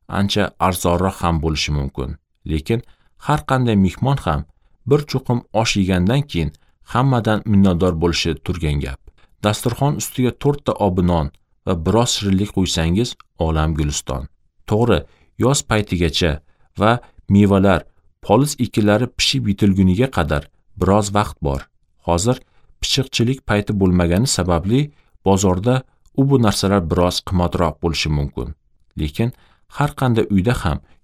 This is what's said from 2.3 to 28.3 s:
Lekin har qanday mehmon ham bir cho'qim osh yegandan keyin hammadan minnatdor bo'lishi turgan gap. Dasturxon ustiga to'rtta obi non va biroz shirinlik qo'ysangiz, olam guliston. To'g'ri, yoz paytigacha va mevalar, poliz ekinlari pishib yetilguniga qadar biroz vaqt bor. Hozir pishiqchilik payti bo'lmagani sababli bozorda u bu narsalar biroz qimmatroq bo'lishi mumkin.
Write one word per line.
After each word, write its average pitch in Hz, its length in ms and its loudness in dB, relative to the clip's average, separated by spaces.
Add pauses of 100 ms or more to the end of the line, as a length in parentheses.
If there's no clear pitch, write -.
Lekin 80 340 -2 (420)
har 151 180 0
qanday 127 360 0
mehmon 101 400 2
ham 76 240 -2 (460)
bir 143 140 2
cho'qim 127 380 -2 (120)
osh 110 260 0
yegandan 98 460 2
keyin 80 280 -4 (380)
hammadan 117 540 0
minnatdor 92 520 4
bo'lishi 82 400 0
turgan 78 460 -4
gap. 65 200 -10 (420)
Dasturxon 117 540 -2
ustiga - 360 -4
to'rtta 143 420 -2
obi 95 280 0
non 85 240 0 (400)
va 95 80 0
biroz 95 360 0
shirinlik 98 400 0
qo'ysangiz, 92 580 -2 (260)
olam 80 400 0
guliston. 71 480 -4 (460)
To'g'ri, 107 300 2 (400)
yoz 131 240 2
paytigacha 87 680 0 (440)
va 104 160 2 (320)
mevalar, 98 560 4 (420)
poliz 135 360 2
ekinlari 107 480 0
pishib - 420 -4
yetilguniga 98 640 2
qadar 76 320 -2 (340)
biroz 101 340 2
vaqt 104 300 -2
bor. 69 200 -4 (460)
Hozir 95 300 0 (400)
pishiqchilik 127 680 -2
payti 104 260 0
bo'lmagani 90 540 2
sababli 92 540 0 (460)
bozorda 98 560 2 (360)
u 139 60 2
bu 139 180 4
narsalar 98 400 2
biroz 87 380 0
qimmatroq 87 600 -2
bo'lishi 80 280 -2
mumkin. 71 460 -4 (420)